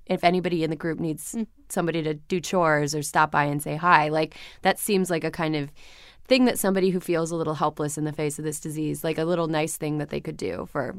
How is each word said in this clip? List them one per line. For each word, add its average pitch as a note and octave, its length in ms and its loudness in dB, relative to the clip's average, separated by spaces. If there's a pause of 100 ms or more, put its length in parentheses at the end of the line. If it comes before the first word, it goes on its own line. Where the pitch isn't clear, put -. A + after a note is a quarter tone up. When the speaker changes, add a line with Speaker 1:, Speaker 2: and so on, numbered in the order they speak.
Speaker 1:
if F#3 160 -2
anybody F3 400 2
in D#3 80 0
the E3 40 -4
group E3 240 -4
needs D#3+ 360 -6
Speaker 2:
Mm. A3+ 100 -4 (240)
Speaker 1:
somebody E3+ 320 -2
to D#3 140 -2
do F3 260 -4
chores D3+ 540 2
or D3 80 -4
stop D3+ 280 2
by D3 140 2
and D3 160 -2
say D3+ 140 -6
hi." D#3+ 340 6
Like, D#3 260 0 (280)
that F#3+ 160 2
seems F#3+ 320 2
like E3 120 0
a D#3+ 80 -2
kind D#3 240 -2
of C#3+ 160 -4 (560)
thing B3+ 180 6
that - 140 2
somebody G3 300 2
who F#3 100 0
feels E3 320 0
a E3+ 40 -4
little D#3+ 180 -2
helpless D3+ 440 -2
in D3+ 60 -4
the D3+ 80 -2
face D3 280 -4
of D3+ 60 -6
this D3+ 140 -6
disease, D3+ 440 -6
like, D#3+ 160 -2
a D#3+ 60 0
little E3+ 220 0
nice D#3 300 -2
thing D3+ 220 -4
that D3 100 -6
they D3 100 -6
could D#3 180 -10
do F2+ 340 -6
for, C3 280 -4